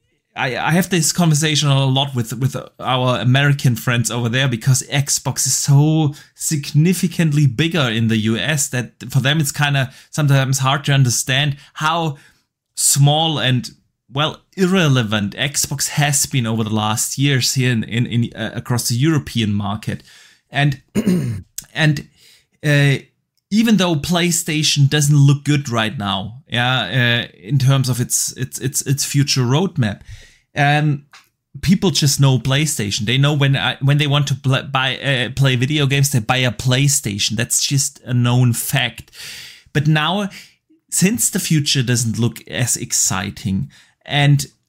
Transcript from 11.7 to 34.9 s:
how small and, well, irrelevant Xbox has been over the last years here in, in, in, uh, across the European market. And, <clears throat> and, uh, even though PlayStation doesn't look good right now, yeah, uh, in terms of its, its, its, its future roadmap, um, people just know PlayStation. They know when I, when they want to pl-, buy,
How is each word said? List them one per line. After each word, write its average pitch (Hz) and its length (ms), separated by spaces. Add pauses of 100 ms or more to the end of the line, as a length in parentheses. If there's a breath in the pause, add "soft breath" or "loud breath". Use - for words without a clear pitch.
how 160 440 (580 loud breath)
small 147 640
and, 123 320 (380)
well, 143 320 (140)
irrelevant 131 800
Xbox 143 540
has 143 360
been 123 220
over 113 160
the 107 100
last 107 440
years 135 380
here 127 160
in, 113 120
in, 117 220
in, 117 300
uh, 107 200
across 120 320
the 120 80
European 131 580
market. 101 480 (480 loud breath)
And, 139 320 (140)
<clears throat> 156 500 (280)
and, 151 340 (560 soft breath)
uh, 143 400 (500)
even 226 220
though 180 200
PlayStation 151 920
doesn't 147 260
look 143 280
good 143 240
right 110 300
now, 104 500
yeah, 120 800
uh, - 100
in 107 200
terms 131 320
of 120 100
its, - 380
its, - 220
its, 131 240
its 135 200
future 139 380
roadmap, 127 600 (540 loud breath)
um, 143 500 (560)
people 196 300
just 139 300
know 135 160
PlayStation. 135 600
They 110 180
know 143 160
when 139 240
I, 110 240
when 139 160
they 147 100
want 143 200
to 135 80
pl-, 131 280
buy, 131 340